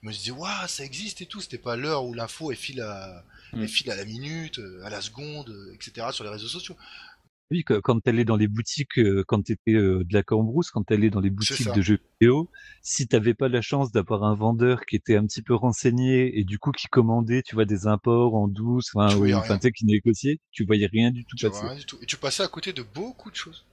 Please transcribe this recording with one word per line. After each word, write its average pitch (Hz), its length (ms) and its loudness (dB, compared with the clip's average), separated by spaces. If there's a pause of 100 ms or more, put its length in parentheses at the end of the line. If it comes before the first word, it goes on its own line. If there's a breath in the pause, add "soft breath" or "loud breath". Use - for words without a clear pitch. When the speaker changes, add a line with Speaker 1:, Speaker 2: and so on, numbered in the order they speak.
Speaker 1:
mais 110 80 -14
on - 20 -10
se 104 60 -10
disait, « 113 140 -10
Waouh, 185 360 -8
ça - 160 -8
existe 160 380 -12
et 175 40 -16
tout », 202 140 -14
c'était - 160 -14
pas 117 200 -6
l'heure 143 280 -2
où 123 80 -8
l'info, 117 400 -8
elle 110 60 -8
file 127 240 -10
à, 95 420 -12 (300 loud breath)
Speaker 2:
Mm. 113 80 -6
Speaker 1:
elle 107 60 -4
file - 240 -4
à 98 40 -6
la 98 80 -8
minute, 143 540 -10
euh, 92 260 -14
à 104 60 -10
la 101 100 -8
seconde, 135 480 -12
euh, 98 240 -16
et 101 80 -20
cetera, 117 320 -10
sur 120 120 -8
les 104 60 -10
réseaux 107 180 -12
sociaux. 175 280 -12 (760 loud breath)
Speaker 3:
Oui, 165 120 -2
que, 120 160 2
quand 113 220 2
t'allais 120 240 2
dans 113 120 2
les 104 120 4
boutiques, 113 500 -4
euh, 98 300 4
quand 104 140 2
t'étais, 110 320 0
euh, 95 280 4
de 87 100 -6
la 101 120 2
Cambrousse, 113 460 0
quand 110 120 -4
t'allais 107 280 4
dans 98 100 0
les 98 80 2
Speaker 1:
C'est 98 60 0
Speaker 3:
boutiques 110 320 -2
Speaker 1:
ça. 104 60 -2
Speaker 3:
de 98 100 4
jeux 101 180 4 (200)
vidéo, 131 300 4 (320 loud breath)
si - 240 -4
t'avais 113 280 4
pas 135 140 0
la 123 120 2
chance 135 320 -2
d'avoir 104 320 0
un 107 100 4
vendeur 117 520 2
qui - 100 -2
était 110 180 2
un 104 120 6
petit 110 160 -6
peu 120 120 0
renseigné 127 840 2
et 107 60 0
du 98 160 -4
coup 143 140 -4
qui - 160 -8
commandait, 117 540 2
tu - 120 -12
vois, 110 120 2
des 98 200 -2
imports 117 480 4
en 104 140 2
douce, 117 460 -2
enfin, 104 160 4
Speaker 1:
Tu 101 80 4
voyais 101 160 4
Speaker 3:
ou, - 20 4
enfin, 98 140 -2
Speaker 1:
rien. 101 80 2
Speaker 3:
tu 120 100 2
sais, 120 40 2
qui - 120 -8
négociait, 110 560 2 (100)
tu - 140 -4
voyais 101 220 4
rien 113 260 2
du 120 120 -8
tout - 120 -16
Speaker 1:
Tu 117 100 -2
vois 107 80 0
Speaker 3:
passer. 104 140 -8
Speaker 1:
rien 131 100 -10
du 139 60 -16
tout. - 180 -14
Et - 40 -16
tu - 100 -4
passais - 260 -4
à 185 60 -2
côté 175 240 -10
de 135 100 -8
beaucoup 180 480 -12
de - 60 -14
choses. - 360 -14